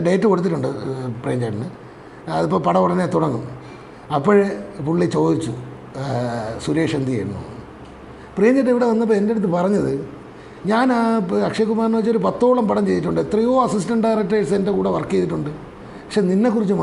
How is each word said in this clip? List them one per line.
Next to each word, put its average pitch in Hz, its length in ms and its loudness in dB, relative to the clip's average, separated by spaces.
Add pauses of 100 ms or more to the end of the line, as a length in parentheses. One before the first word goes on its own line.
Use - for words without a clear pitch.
ഡേറ്റ് 185 240 4
കൊടുത്തിട്ടുണ്ട്, 170 360 0
ഏഹ്, 131 420 -6 (140)
പ്രിയഞ്ചേട്ടന്. 120 440 -4 (680)
അതിപ്പോൾ 165 320 0
പടം 180 180 4
ഉടനെ 180 220 2
തുടങ്ങും. 156 360 0 (720)
അപ്പോൾ 196 220 4 (500)
പുള്ളി 175 180 2
ചോദിച്ചു, 156 460 0 (500)
ഏഹ്, 120 480 -4 (140)
"സുരേഷ് 151 320 0
എന്ത് 131 160 0
ചെയ്യുന്നു?" 98 280 -4 (1000)
പ്രിയഞ്ചേട്ടൻ 247 360 4
ഇവിടെ 240 180 2
വന്നപ്പോൾ 220 280 2
എൻ്റെ 208 140 2
അടുത്ത് 208 240 0
പറഞ്ഞത്, 175 340 2 (800)
"ഞാൻ 240 160 2 (100)
ആ 233 40 2 (280)
പ-, 208 180 0
അക്ഷയ് 214 220 0
കുമാറിനെ 226 280 2
വെച്ചൊരു 220 300 2
പത്തോളം 247 400 4
പടം 202 220 2
ചെയ്തിട്ടുണ്ട്, 165 360 0
എത്രയോ 226 280 2 (140)
അസിസ്റ്റന്റ് 208 400 0
ഡയറക്ടേഴ്സ് 208 460 2
എൻ്റെ 196 240 2
കൂടെ 190 200 2
വർക്ക് 156 140 -4
ചെയ്തിട്ടുണ്ട്, 165 380 0 (560)
പക്ഷെ - 160 0 (100)
നിന്നെക്കുറിച്ച് 208 500 2